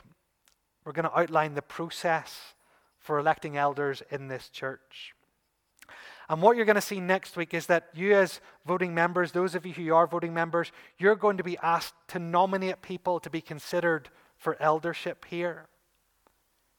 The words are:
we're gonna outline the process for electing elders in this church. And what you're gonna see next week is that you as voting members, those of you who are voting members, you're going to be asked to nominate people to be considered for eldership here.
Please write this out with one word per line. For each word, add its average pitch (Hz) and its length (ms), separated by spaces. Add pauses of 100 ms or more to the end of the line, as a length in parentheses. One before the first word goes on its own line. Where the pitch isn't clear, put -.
(840)
we're 156 80
gonna 160 220
outline 160 400
the 143 80
process - 920 (440)
for 151 200
electing 156 380
elders 143 540
in 135 180
this 131 200
church. - 640 (1160)
And 160 120
what 233 160
you're 226 100
gonna 202 140
see 196 200
next 185 360
week 170 180
is 165 120
that 165 260
you 190 220
as 190 260 (240)
voting 175 300
members, 170 380
those 180 220
of 180 120
you 180 60
who 160 220
are 165 120
voting 170 260
members, 165 400 (260)
you're 202 180
going 202 200
to 185 80
be 175 140
asked 165 360 (140)
to 185 100
nominate 185 640
people 180 380
to 156 100
be 160 100
considered 165 680 (280)
for - 240
eldership 156 680
here. 170 380 (1120)